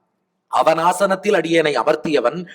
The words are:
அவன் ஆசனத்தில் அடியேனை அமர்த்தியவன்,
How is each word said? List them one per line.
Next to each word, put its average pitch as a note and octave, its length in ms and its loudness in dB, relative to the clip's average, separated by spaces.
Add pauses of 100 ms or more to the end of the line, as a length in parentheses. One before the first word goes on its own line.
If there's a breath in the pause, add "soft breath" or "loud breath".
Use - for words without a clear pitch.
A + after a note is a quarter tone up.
(480)
அவன் C#3 300 2
ஆசனத்தில் F#3+ 560 0
அடியேனை E3 400 0
அமர்த்தியவன், D3+ 800 -2